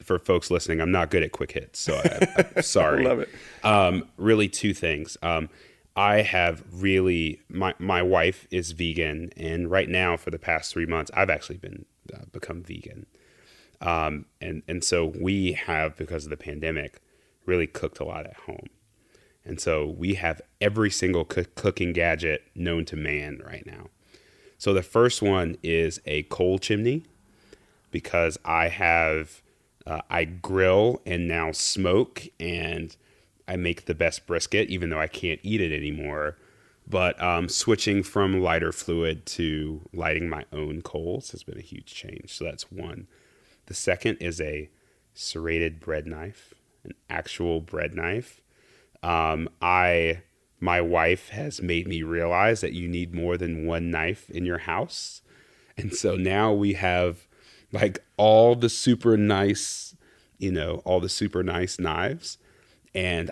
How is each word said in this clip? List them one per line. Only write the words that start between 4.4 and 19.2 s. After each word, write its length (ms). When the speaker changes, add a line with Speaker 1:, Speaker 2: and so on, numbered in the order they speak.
Speaker 1:
two 260
things. 480
Um, 260
I 280
have 500
really, 760
my, 300
my 240
wife 480
is 220
vegan, 640
and 340
right 180
now 280
for 140
the 80
past 340
three 140
months, 280
I've 140
actually 300
been, 260
uh, 180
become 300
vegan. 420
Um, 440
and, 280
and 140
so 220
we 480
have, 440
because 280
of 60
the 80
pandemic, 640
really 220
cooked 320
a 60
lot 220
at 100
home. 320